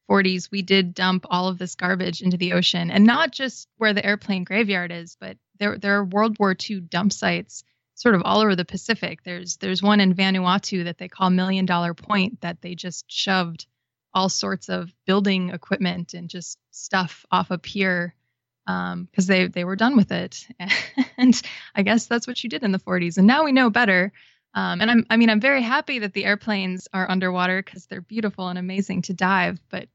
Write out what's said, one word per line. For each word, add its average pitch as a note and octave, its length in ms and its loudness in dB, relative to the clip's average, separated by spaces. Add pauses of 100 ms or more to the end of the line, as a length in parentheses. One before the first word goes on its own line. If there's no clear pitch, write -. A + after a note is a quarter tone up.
forties, F#3+ 420 0
we G3+ 120 -6
did F3+ 340 2
dump F#3 340 0
all F3+ 200 0
of F3+ 80 -6
this F3+ 180 -10
garbage F3+ 460 -4
into F3+ 160 0
the F3 160 -2
ocean, F3 360 0
and G3+ 160 6
not C4+ 260 4
just - 360 -8 (100)
where G#3+ 160 2
the G3+ 120 -2
airplane G3 400 -2
graveyard F#3+ 460 -2
is, E3+ 280 -14
but - 180 -16 (220)
there, G#3 180 -2
there G3+ 200 2
are G3+ 80 0
World G#3+ 340 0
War F#3+ 160 2
Two G3+ 240 -8
dump F3+ 320 -2
sites - 520 -4 (320)
sort A#3 200 4
of E3+ 80 2
all G3 160 2
over G#3 160 4
the F3 80 -4
Pacific. F3 600 -8
There's, F3+ 340 -12
there's F#3+ 260 -4
one G#3 160 6
in F#3+ 160 6
Vanuatu F#3 720 0
that E3+ 120 -8
they F#3 120 -14
call F#3 200 0
Million F#3 360 2
Dollar F3 280 -2
Point G3 480 -4
that F3 200 -10
they F3 120 -12
just - 380 -14
shoved F3+ 560 -4 (460)
all F#3+ 160 2
sorts G3 400 -6
of F3+ 220 -6 (140)
building F#3+ 440 2
equipment F3+ 640 -4
and F3 140 -12
just - 280 -14 (140)
stuff - 580 -4
off F#3 220 0
a F3 80 -4
pier, F3+ 560 -2 (500)
um, F2+ 480 -6
'cause F#3 140 0
they, F#3 200 2
they F3 180 -6
were F#3 100 -4
done A#3+ 220 4
with G3+ 140 4
it. F3+ 360 -8 (120)
<laughs> F3+ 80 -8 (500)
And B3 220 6 (360)
I G3+ 80 2
guess G#3+ 240 2
that's A#3 180 -2
what B3 160 -8
you A#3 80 -8
did C#4+ 140 -8
in G3+ 80 0
the F#3+ 80 0
forties. F3 380 -2
And F#3+ 100 8
now C#4 160 6
we D4 80 2
know B3+ 180 6
better. G3 440 2 (400)
Um, F3+ 280 -2
and G#3+ 80 2
I'm, A#3 200 4
I A3+ 80 4
mean, A3+ 120 6
I'm G#3+ 120 4
very C4+ 200 2
happy C4 380 -2
that G3+ 140 -6
the F#3+ 120 -4
airplanes G3 680 -2
are F#3 180 -2
underwater F#3 500 0
'cause - 240 -16
they're F#3 160 -14
beautiful G#3 460 -6
and F3+ 100 -6
amazing F#3 460 -4
to G3 100 -6
dive, F3+ 460 0 (100)
but - 260 -12